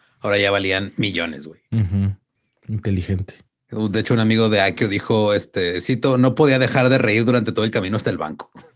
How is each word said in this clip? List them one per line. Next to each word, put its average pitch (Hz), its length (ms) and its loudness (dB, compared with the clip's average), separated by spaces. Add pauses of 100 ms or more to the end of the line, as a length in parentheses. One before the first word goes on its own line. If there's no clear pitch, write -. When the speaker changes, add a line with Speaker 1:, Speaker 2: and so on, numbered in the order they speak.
(200)
Speaker 1:
ahora 104 180 0
ya 101 120 2
valían 98 460 -2
millones, 85 500 -4
güey. 80 140 -20 (120)
Speaker 2:
Ujú. 98 420 0 (540)
Inteligente. 95 680 -4 (360)
Speaker 1:
De 107 300 -4
hecho, 110 140 0
un 113 60 2
amigo 110 280 2
de 104 140 2
Akio 98 260 0
dijo, 104 460 0
este, 92 480 -4
cito, 131 340 0
"No 127 180 4
podía 139 240 4
dejar 127 300 2
de 131 80 4
reír 110 300 2
durante 113 260 0
todo 110 140 0
el 110 40 -2
camino 104 280 -2
hasta - 100 -4
el 98 80 -4
banco". 78 340 -10 (240)